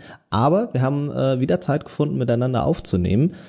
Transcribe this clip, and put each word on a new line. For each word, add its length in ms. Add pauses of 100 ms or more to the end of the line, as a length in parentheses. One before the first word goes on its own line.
(320)
Aber 420
wir 80
haben, 300
äh, 280
wieder 220
Zeit 240
gefunden, 320
miteinander 480
aufzunehmen. 680 (140)